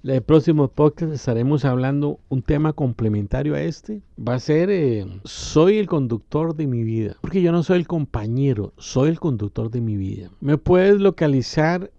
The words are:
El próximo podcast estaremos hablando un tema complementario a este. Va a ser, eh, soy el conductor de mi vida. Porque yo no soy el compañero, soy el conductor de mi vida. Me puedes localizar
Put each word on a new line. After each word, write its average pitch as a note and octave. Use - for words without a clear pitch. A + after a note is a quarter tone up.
El C3
próximo D3+
podcast D3+
estaremos C3
hablando C#3
un C3+
tema D3+
complementario B2
a C#3+
este. G3
Va A#2+
a B2+
ser, D#3+
eh, B2+
soy F#3
el G3+
conductor D3
de D#3
mi A#2
vida. A2+
Porque F#3+
yo E3+
no E3+
soy F3+
el E3
compañero, B2+
soy C3+
el E3
conductor A2+
de A#2+
mi A2
vida. G2
Me C#3+
puedes F#3
localizar E3+